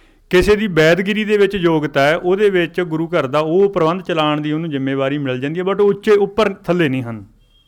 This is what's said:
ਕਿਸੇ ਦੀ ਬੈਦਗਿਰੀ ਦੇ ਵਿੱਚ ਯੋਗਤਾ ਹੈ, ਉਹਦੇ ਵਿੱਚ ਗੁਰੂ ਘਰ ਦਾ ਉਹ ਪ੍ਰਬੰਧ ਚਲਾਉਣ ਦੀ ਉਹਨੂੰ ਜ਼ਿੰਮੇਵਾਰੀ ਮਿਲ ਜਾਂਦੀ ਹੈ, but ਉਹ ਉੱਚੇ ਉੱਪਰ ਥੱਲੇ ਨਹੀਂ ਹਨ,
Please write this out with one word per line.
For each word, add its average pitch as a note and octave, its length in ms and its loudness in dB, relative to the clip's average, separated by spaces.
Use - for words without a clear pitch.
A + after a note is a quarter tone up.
ਕਿਸੇ F3+ 260 4
ਦੀ G#3+ 120 0
ਬੈਦਗਿਰੀ F3+ 560 2
ਦੇ G#3 140 0
ਵਿੱਚ G3+ 180 2
ਯੋਗਤਾ D#3 460 0
ਹੈ, D3+ 160 2
ਉਹਦੇ F#3+ 320 0
ਵਿੱਚ F3+ 320 -2
ਗੁਰੂ E3 260 -4
ਘਰ D#3+ 200 0
ਦਾ C#3+ 120 -2
ਉਹ F3 300 2
ਪ੍ਰਬੰਧ F3+ 320 0
ਚਲਾਉਣ D3+ 400 -2
ਦੀ D3+ 100 -4
ਉਹਨੂੰ D#3+ 180 -4
ਜ਼ਿੰਮੇਵਾਰੀ C3+ 480 -2
ਮਿਲ C3 220 -4
ਜਾਂਦੀ D3+ 200 -6
ਹੈ, F3+ 60 -4
but G3 140 -2
ਉਹ G3+ 100 4
ਉੱਚੇ G3+ 220 0
ਉੱਪਰ G3+ 420 0
ਥੱਲੇ E3+ 360 0
ਨਹੀਂ C3 140 -4
ਹਨ, A2+ 220 -12